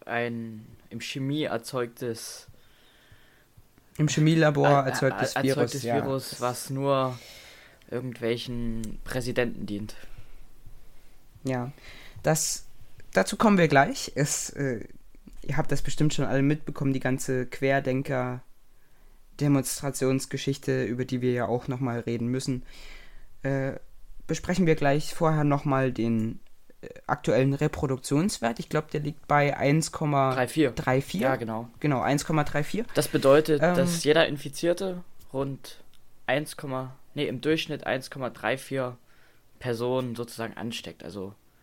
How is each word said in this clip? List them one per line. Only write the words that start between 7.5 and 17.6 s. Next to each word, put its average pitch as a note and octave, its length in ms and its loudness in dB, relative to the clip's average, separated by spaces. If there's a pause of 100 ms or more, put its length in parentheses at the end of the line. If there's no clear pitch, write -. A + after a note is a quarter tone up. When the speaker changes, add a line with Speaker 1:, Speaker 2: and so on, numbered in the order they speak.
Speaker 1:
irgendwelchen A#2+ 1120 -4
Präsidenten B2 640 -2
dient. G#2 280 -6 (1500)
Speaker 2:
Ja, B2+ 260 -2 (540)
das, - 420 0 (460)
dazu F#3+ 240 2
kommen G#3 200 6
wir E3+ 120 6
gleich. D3 480 4
Es, - 340 0
äh, B2 340 -4 (580)
ihr C#3 140 -2
habt D#3 140 2
das C3+ 120 4
bestimmt - 300 4
schon C#3 120 0
alle B2 180 2
mitbekommen, C#3 500 0
die C3+ 60 0
ganze C3 480 -2
Querdenker-Demonstrationsgeschichte, C3+ 3500 -2